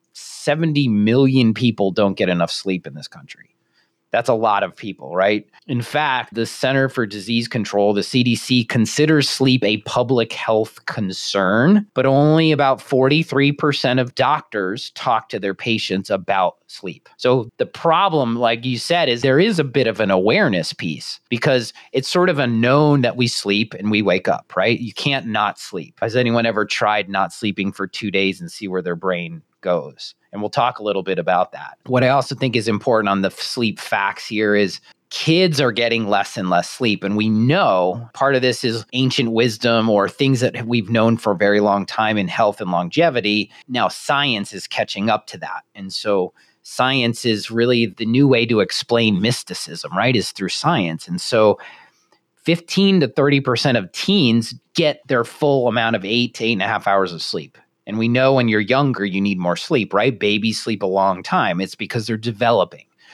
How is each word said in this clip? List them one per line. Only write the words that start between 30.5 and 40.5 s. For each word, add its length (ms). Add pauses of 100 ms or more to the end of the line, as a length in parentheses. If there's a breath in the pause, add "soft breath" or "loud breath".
a 40
little 200
bit 160
about 320
that. 260 (100)
What 180
I 20
also 280
think 200
is 140
important 400
on 120
the 60
f-, 140
sleep 400
facts 440
here 300
is 240 (300 soft breath)
kids 500
are 140
getting 340
less 300
and 120
less 200
sleep. 340
And 140
we 100
know 840
part 220
of 60
this 220
is 300
ancient 400
wisdom 560
or 180
things 320
that 260